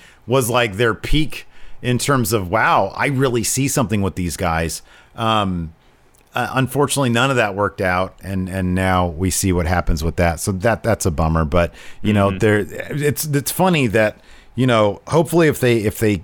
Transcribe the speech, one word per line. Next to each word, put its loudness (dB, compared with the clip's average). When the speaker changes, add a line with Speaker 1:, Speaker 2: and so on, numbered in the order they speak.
Speaker 1:
was, 0
like, 0
their 2
peak 0
in 0
terms 0
of, -2
wow, 2
I -2
really 0
see -2
something 0
with -2
these -4
guys. -2
Um, -2
uh, -4
unfortunately, 0
none 2
of -2
that 0
worked -2
out, -2
and, -4
and -2
now 2
we -2
see 0
what 0
happens 0
with -2
that. 0
So -4
that, -2
that's -2
a 2
bummer. 0
But, 0
you 0
know, 4
Speaker 2:
Mm-hmm. -6
Speaker 1:
there, 4
it's, -4
it's -4
funny 2
that, 2
you 2
know, 2
hopefully 2
if 0
they, 4
if -2
they 0